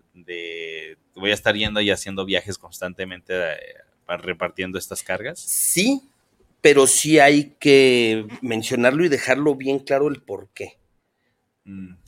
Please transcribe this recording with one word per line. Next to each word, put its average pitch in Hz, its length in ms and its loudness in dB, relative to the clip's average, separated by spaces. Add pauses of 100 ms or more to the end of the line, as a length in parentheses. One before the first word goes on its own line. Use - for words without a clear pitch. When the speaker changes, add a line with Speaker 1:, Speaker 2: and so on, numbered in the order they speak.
(160)
Speaker 1:
de, 82 840 -14 (180)
voy 98 160 -4
a 104 40 0
estar 107 200 -2
yendo 107 240 -4
y 104 120 2
haciendo 98 340 -6
viajes 95 320 -4
constantemente, 90 760 -12 (200)
eh, - 40 -10 (480)
para 87 160 -8
repartiendo 90 580 -8
estas - 240 -12
cargas. 107 360 -8
Speaker 2:
Sí, - 640 -2 (600)
pero 139 260 6
sí 151 320 2
hay 147 400 4
que 123 680 4 (160)
mencionarlo 123 640 0
y - 40 2
dejarlo 139 460 0
bien 135 240 -4
claro 139 300 0
el 135 120 -8
por 98 280 -14
qué. - 280 -16 (840)
Speaker 1:
Mm. 95 300 -18 (140)